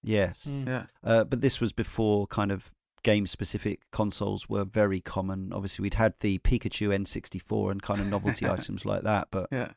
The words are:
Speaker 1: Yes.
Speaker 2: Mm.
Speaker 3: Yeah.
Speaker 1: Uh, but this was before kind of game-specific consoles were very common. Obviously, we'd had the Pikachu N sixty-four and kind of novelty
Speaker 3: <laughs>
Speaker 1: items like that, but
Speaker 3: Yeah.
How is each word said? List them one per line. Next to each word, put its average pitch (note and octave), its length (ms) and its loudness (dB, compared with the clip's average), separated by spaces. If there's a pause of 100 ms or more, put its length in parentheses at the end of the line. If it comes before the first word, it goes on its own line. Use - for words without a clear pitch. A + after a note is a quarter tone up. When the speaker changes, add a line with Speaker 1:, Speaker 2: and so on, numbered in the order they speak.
Speaker 1:
Yes. G2 380 2
Speaker 2:
Mm. C#3 240 -6
Speaker 3:
Yeah. B2+ 180 -4 (160)
Speaker 1:
Uh, A2+ 220 6
but A#2+ 160 -2
this C3 200 4
was A2+ 120 0
before G#2 540 2
kind G2+ 260 0
of F#2 220 -8 (280)
game-specific G#2 800 0 (100)
consoles G2+ 600 -2
were G2+ 140 0
very G2 360 2
common. F#2+ 520 -4
Obviously, G2 300 -6
we'd G2 120 -2
had A2 260 4
the G2 200 0
Pikachu - 520 2
N G2 140 0
sixty-four G2+ 680 -4
and G2 100 -4
kind G2+ 200 -2
of G2+ 40 0
novelty G2+ 400 -2
Speaker 3:
<laughs> - 20 2
Speaker 1:
items G2 360 -4
like G#2 180 0
that, G#2+ 280 0
but F#2 200 -4
Speaker 3:
Yeah. B2+ 260 -4